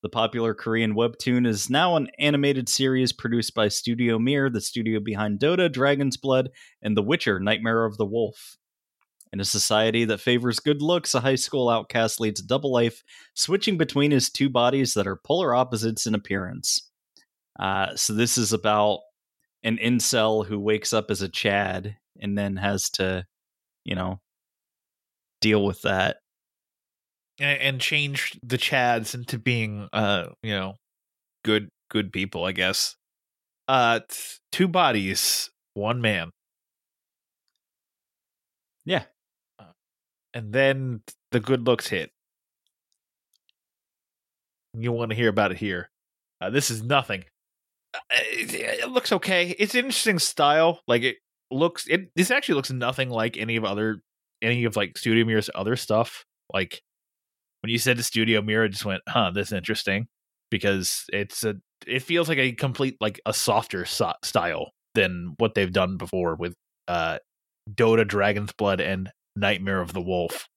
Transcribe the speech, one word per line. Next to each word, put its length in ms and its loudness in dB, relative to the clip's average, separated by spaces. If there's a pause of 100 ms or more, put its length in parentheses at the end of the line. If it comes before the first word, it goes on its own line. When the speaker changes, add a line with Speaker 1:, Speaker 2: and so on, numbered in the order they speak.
Speaker 1:
The 80 -6
popular 460 0
Korean 400 0
webtoon 500 0
is 240 -2
now 280 2
an 100 0 (100)
animated 500 2
series 460 2
produced 400 -2
by 140 2
Studio 500 0
Mir, 320 2
the 100 -2
studio 400 -2
behind 400 -2
Dota, 320 2
Dragon's 460 2
Blood, 320 2 (320)
and 160 0
The 60 4
Witcher, 360 2
Nightmare 460 0
of 120 -4
the 100 0
Wolf. 500 -4 (760)
In 60 -6
a 60 -2
society 600 2
that 140 0
favors 400 2
good 220 0
looks, 340 0
a 60 4
high 140 4
school 340 0
outcast 500 0
leads 220 -2
a 40 -14
double 240 0
life, 320 2 (320)
switching 440 0
between 340 2
his 180 4
two 200 0
bodies 460 2
that 120 2
are 80 -2
polar 400 0
opposites 500 0
in 80 -2
appearance. 760 -4 (680)
Uh, 380 -2
so 160 -2
this 260 2
is 140 0
about 480 2 (640)
an 140 0
incel 680 2
who 140 -4
wakes 320 0
up 180 0
as 120 -2
a 80 -4
Chad 680 -2 (240)
and 180 -4
then 200 -2
has 320 -2
to, 360 -2 (600)
you 100 -4
know, 240 -6 (1200)
deal 240 4
with 200 -2
that. 340 0 (1200)
Speaker 2:
And, 220 0
and 200 0
change 640 -2
the 140 -2
Chads 580 0
into 240 -6
being, 540 -2
uh, 340 0 (160)
you 100 -4
know, 220 -4 (680)
good, 240 2 (200)
good 220 -2
people, 320 -4
I 80 -2
guess. 440 0 (720)
Uh, 420 4
t-, 80 -12 (340)
two 160 2
bodies, 840 0 (240)
one 280 -2
man. 300 -2 (2500)
Speaker 1:
Yeah. 180 -2 (560)
Speaker 2:
Uh, 140 -20 (600)
and 200 -10
then 480 2 (300)
the 80 4
good 260 0
looks 220 4
hit. 240 -4 (2500)
You 180 -2
wanna 240 -2
hear 140 4
about 220 2
it 60 -6
here. 320 -4 (500)
Uh, 100 -4
this 220 2
is 120 -6
nothing. 420 -2 (680)
Uh, 60 -10 (120)
it, 420 -2
it 360 -6
looks 220 0
okay. 460 0
It's 160 -2
an 120 2
interesting 340 0
style. 680 4
Like, 140 2
it 160 -2 (320)
looks, 380 -2
it, 280 0
this 160 2
actually 240 2
looks 160 -2
nothing 380 -2
like 280 -2
any 180 -4
of 100 0
other, 360 -2 (400)
any 240 0
of, 100 0
like, 220 -2
Studio 280 4
Mir's 280 0
other 220 -2
stuff. 480 -2 (300)
Like, 280 -4 (800)
when 80 -8
you 80 0
said 200 2
the 60 -4
Studio 380 2
Mir, 220 0
I 60 2
just 160 -8
went, 220 -4
"Huh, 280 0
that's 160 -4
interesting," 560 -4 (420)
because 640 0
it's 300 -6
a, 140 -2 (280)
it 160 -4
feels 260 -2
like 120 0
a 140 0
complete, 460 -4
like, 260 -4
a 100 -2
softer 500 0
so-, 280 -2 (100)
style 480 -2 (240)
than 420 0
what 160 2
they've 180 2
done 260 0
before 380 -2
with, 200 -6 (320)
uh, 320 -2 (500)
Dota, 380 4
Dragon's 460 0
Blood, 280 0
and 300 -4 (240)
Nightmare 440 0
of 140 -6
the 80 -4
Wolf. 560 -4